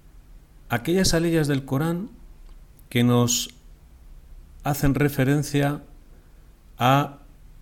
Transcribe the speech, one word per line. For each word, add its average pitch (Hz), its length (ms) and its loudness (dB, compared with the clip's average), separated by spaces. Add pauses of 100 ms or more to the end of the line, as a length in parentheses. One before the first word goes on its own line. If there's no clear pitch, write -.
(680)
aquellas 185 440 0
aleyas 165 340 2
del 139 180 -2
Corán 170 440 -4 (800)
que 120 140 2
nos 120 500 0 (1080)
hacen 143 300 0
referencia 143 880 0 (960)
a 135 400 0 (440)